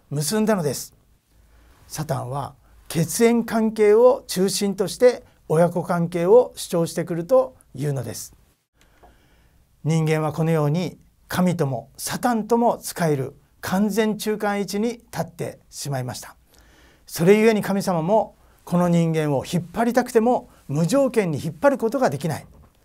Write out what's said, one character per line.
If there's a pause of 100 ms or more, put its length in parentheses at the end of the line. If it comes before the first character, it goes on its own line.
(100)
結
ん
だ
の
で
す。」 (920)
サ
タ
ン
は (320)
血
縁
関
係
を
中
心
と
し
て (240)
親
子
関
係
を
主
張
し
て
く
る
と (200)
い
う
の
で
す。 (1500)
人
間
は
こ
の
よ
う
に (320)
神
と
も
サ
タ
ン
と
も
使
え
る (240)
完
全
中
間
位
置
に
立 (180)
っ
て (120)
し
ま
い
ま
し
た。 (680)
そ
れ
ゆ
え
に
神
様
も (280)
こ
の
人
間
を
引
っ
張
り
た
く
て
も (200)
無
条
件
に
引
っ
張
る
こ
と
が
で
き
な
い。 (380)